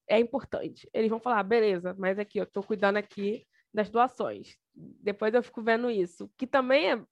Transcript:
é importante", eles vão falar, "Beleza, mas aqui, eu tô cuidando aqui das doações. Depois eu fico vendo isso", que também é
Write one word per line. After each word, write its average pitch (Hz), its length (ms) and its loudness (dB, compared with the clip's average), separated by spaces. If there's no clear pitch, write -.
é 220 120 6
importante", - 720 -4
eles 220 160 2
vão 226 100 -2
falar, 226 240 0
"Beleza, 190 540 2
mas 190 220 0
aqui, 208 200 -8
eu 180 80 -2
tô - 160 -6
cuidando 202 340 0
aqui 202 480 -6
das 208 160 -2
doações. 214 680 -2
Depois 208 580 -4
eu 240 100 2
fico - 180 -14
vendo 226 280 0
isso", 196 480 -4
que 254 100 -6
também 269 440 2
é 226 100 -2